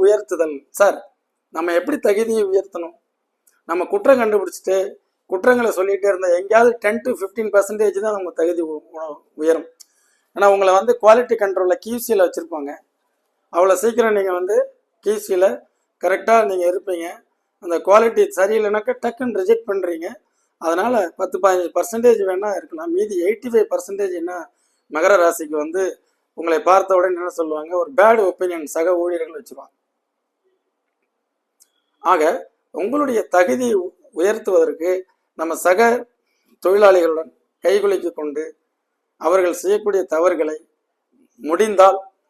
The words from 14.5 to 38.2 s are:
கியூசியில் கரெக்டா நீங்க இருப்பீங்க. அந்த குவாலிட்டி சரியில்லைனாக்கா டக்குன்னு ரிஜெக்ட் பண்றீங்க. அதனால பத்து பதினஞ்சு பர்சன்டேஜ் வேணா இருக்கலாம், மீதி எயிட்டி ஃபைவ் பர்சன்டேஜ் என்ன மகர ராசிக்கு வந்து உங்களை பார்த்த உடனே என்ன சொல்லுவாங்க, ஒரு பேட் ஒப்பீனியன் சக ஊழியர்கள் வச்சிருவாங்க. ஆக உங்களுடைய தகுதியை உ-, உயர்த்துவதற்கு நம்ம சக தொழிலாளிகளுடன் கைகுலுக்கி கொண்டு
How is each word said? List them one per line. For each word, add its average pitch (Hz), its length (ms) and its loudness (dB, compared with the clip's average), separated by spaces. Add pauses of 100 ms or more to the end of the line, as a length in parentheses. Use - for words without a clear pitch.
கியூசியில் 196 420 0 (540)
கரெக்டா 190 360 2 (120)
நீங்க 180 220 -2
இருப்பீங்க. 180 360 -6 (560)
அந்த 170 120 -4 (100)
குவாலிட்டி 220 360 4 (140)
சரியில்லைனாக்கா 214 560 0 (100)
டக்குன்னு 233 380 -6
ரிஜெக்ட் 226 280 0
பண்றீங்க. 180 380 -6 (580)
அதனால 185 300 0 (240)
பத்து 185 240 -6
பதினஞ்சு 180 340 2
பர்சன்டேஜ் 220 520 2
வேணா 190 200 -2 (100)
இருக்கலாம், 320 360 -12
மீதி 403 220 -2 (100)
எயிட்டி 226 260 -4
ஃபைவ் 220 200 2
பர்சன்டேஜ் 196 480 -6
என்ன 175 120 -6 (640)
மகர 180 160 4 (100)
ராசிக்கு 165 400 0
வந்து 165 200 -4 (560)
உங்களை 160 200 0 (100)
பார்த்த 190 300 4
உடனே 180 220 0
என்ன 175 180 -8
சொல்லுவாங்க, 156 340 -6 (100)
ஒரு 151 160 -10
பேட் 220 300 6
ஒப்பீனியன் 175 460 -6
சக 165 280 0
ஊழியர்கள் 165 360 -6
வச்சிருவாங்க. 135 360 -20 (2500)
ஆக 170 100 2 (580)
உங்களுடைய 247 400 -2 (160)
தகுதியை 240 460 0
உ-, 180 100 -12 (280)
உயர்த்துவதற்கு 180 720 0 (500)
நம்ம 160 140 -6 (100)
சக 185 160 2 (840)
தொழிலாளிகளுடன் 180 640 4 (340)
கைகுலுக்கி 185 540 0
கொண்டு 151 240 -8 (840)